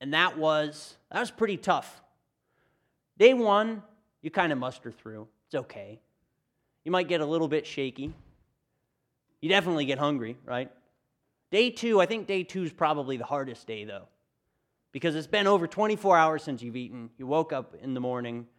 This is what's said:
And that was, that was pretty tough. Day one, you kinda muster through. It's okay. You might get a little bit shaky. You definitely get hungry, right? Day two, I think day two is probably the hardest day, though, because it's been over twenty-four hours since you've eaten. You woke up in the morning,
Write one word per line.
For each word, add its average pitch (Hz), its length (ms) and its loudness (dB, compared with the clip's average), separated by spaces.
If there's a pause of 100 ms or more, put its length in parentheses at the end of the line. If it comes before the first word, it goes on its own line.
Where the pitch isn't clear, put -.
And 139 140 -4
that 170 240 2
was, 151 580 0 (140)
that - 80 -4
was 233 140 -4
pretty 214 240 -2
tough. - 440 -2 (1160)
Day 240 180 8
one, 214 480 2 (400)
you 156 80 -8
kinda 170 260 2
muster 127 340 -8
through. 107 380 -16 (180)
It's - 80 -10
okay. 113 460 -10 (840)
You 160 80 -6
might 180 160 2
get 175 140 0
a 151 60 0
little 160 200 0
bit 147 180 0
shaky. 135 480 -6 (1300)
You 151 80 -4
definitely 175 360 2
get 131 140 -2
hungry, 131 460 -2
right? 127 280 -6 (800)
Day 226 180 4
two, 226 300 2
I 175 60 6
think 214 200 -4
day 190 160 -2
two 185 220 -6
is 156 80 -6
probably 147 460 -2
the 107 60 -8
hardest 135 440 -8
day, 110 160 -8
though, 98 240 -14 (840)
because 156 240 -2
it's 156 140 -6
been 202 180 2
over 185 220 6
twenty-four 202 480 2
hours 160 260 4
since 131 200 -6
you've 120 120 -10
eaten. 120 440 -10
You 131 100 -10
woke 151 240 0
up 127 280 -8
in 131 140 -6
the 127 60 -4
morning, 120 460 -6 (120)